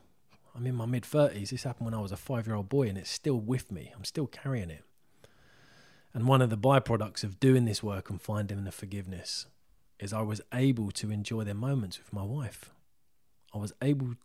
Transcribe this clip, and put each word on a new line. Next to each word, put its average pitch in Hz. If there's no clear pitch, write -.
I'm 120
in 127
my 117
mid-thirties. 123
This 127
happened 120
when 113
I 110
was 98
a 98
five-year-old 110
boy, 135
and 98
it's -
still 135
with 120
me. 82
I'm 98
still 151
carrying 117
it. 76
And 113
one 131
of 123
the 110
byproducts 113
of 98
doing 131
this 104
work 101
and 98
finding 101
the 98
forgiveness 95
is 101
I 110
was 107
able 123
to -
enjoy 107
their 101
moments 113
with -
my 101
wife. 113
I 107
was 104
able 131